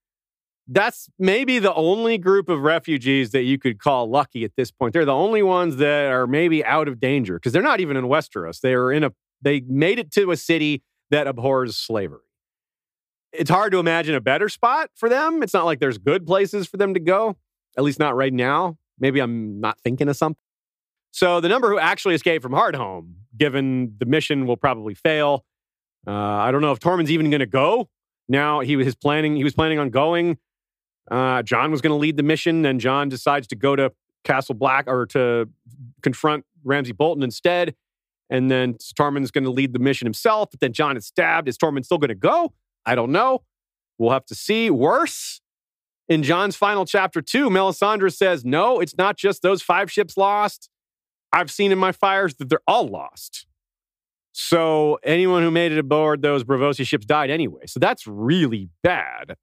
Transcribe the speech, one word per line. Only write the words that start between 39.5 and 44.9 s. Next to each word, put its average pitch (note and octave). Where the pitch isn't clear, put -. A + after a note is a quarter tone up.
lead C3
the B2
mission B2+
himself, G#3+
but C3
then C3
Jon C#3+
is A2+
stabbed. E3
Is C#3
Tormund C#3+
still F3
gonna C#3
go? C#4
I A#2+
don't A#2+
know. B3
We'll A#2
have C3
to -
see. A3
Worse, F3+